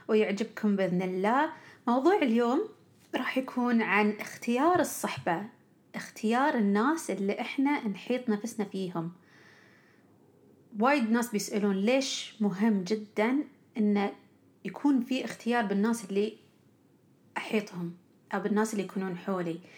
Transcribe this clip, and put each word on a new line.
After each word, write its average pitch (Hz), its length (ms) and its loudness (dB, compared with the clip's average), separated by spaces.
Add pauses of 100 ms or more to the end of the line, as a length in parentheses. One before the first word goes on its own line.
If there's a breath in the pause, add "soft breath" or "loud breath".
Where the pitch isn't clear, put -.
ويعجبكم 214 680 0
بإذن 180 260 0
الله. 208 480 0 (360 loud breath)
موضوع 262 280 4
اليوم 247 540 2 (460)
راح 254 240 -2
يكون 240 440 0
عن 202 280 4 (100)
اختيار 285 600 0
الصحبة، - 640 -2 (500)
اختيار 240 600 0
الناس 220 560 2
اللي 196 300 -2
إحنا 269 480 0
نحيط 247 400 -4
نفسنا 208 380 -2
فيهم. 175 460 -6 (1700 soft breath)
وايد 247 300 4
ناس 233 200 2
بيسألون 202 460 0
ليش 254 640 0
مهم 202 440 2
جدا 214 600 -2 (340)
إن 208 320 2 (540)
يكون 277 360 2
في 254 240 -4
اختيار 233 400 -2
بالناس 202 400 0
اللي 202 320 -2 (1000)
أحيطهم 175 600 -4 (380)
أو 196 60 0
بالناس 208 320 0
اللي 196 120 -2
يكونون 190 320 -6
حولي. 175 440 -4 (180 loud breath)